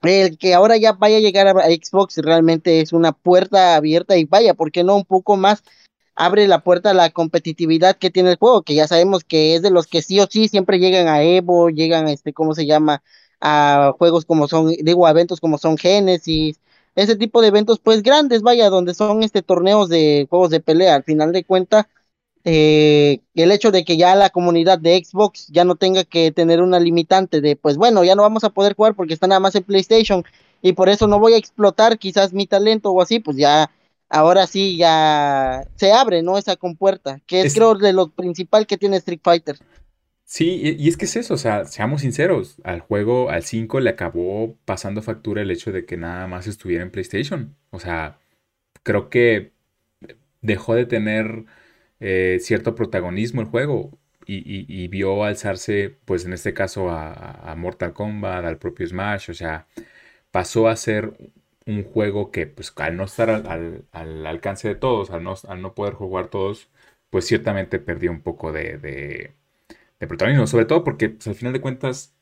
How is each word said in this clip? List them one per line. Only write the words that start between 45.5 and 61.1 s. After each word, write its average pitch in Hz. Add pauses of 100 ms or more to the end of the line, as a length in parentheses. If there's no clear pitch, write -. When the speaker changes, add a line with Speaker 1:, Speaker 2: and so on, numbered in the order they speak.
Speaker 2:
hecho 87
de 92
que 87
nada 87
más 92
estuviera 90
en 90
PlayStation. 98 (140)
O 95
sea, 80 (640)
creo 101
que 113 (880)
dejó 107
de 123
tener... 110 (540)
Eh, 92
cierto -
protagonismo 101
el 107
juego 131 (360)
y, 98
y, 95
y 90
vio 95
alzarse, 101
pues, 90
en 90
este 92
caso 92
a, 80
a, 80
a -
Mortal 87
Kombat, 101
al 82
propio 90
Smash, 95
o 82
sea, 80 (640)
pasó 113
a 113
ser 107 (540)